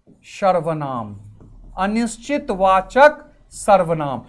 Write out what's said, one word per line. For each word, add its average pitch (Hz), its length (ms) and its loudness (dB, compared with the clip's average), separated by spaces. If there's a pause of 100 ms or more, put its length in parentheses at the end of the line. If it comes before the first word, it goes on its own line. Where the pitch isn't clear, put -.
(240)
सर्वनाम, 147 960 -2 (580)
अनिश्चितवाचक 226 1500 0 (260)
सर्वनाम। 160 800 0